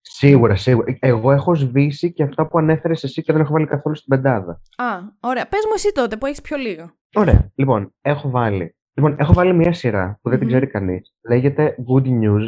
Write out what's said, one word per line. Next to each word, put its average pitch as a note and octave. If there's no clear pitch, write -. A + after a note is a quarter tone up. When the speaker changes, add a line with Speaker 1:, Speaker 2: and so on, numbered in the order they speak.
Speaker 1:
Σίγουρα, A#2+
σίγουρα. B2+
Εγώ B2
έχω C#3+
σβήσει C#3+
και D#3+
αυτά D3
που E3
ανέφερες D#3+
εσύ C#3+
και D#3
δεν D#3
έχω D3
βάλει D#3
καθόλου D3
στην -
πεντάδα. B2+
Speaker 2:
Α, B3
ωραία. B3
Πες G4+
μου G#4+
εσύ G#4
τότε A#3
που B3
έχεις C#4+
πιο -
λίγα. F3+
Speaker 1:
Ωραία. G3+
Λοιπόν, A#2+
έχω C#3+
βάλει, G#2+
λοιπόν, D3
έχω D3
βάλει F3+
μια E3+
σειρά G#2
που B2+
δεν B2+
την G2+
Speaker 2:
Μμμ. B2
Speaker 1:
ξέρει C3
κανείς. F#2
Λέγεται C#3
Good C3
News. G#2+